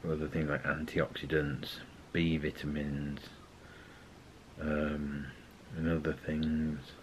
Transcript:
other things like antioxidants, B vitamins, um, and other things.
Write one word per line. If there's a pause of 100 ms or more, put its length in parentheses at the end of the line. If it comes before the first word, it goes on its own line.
other
things
like
antioxidants, (320)
B
vitamins, (1400)
um, (500)
and
other
things. (240)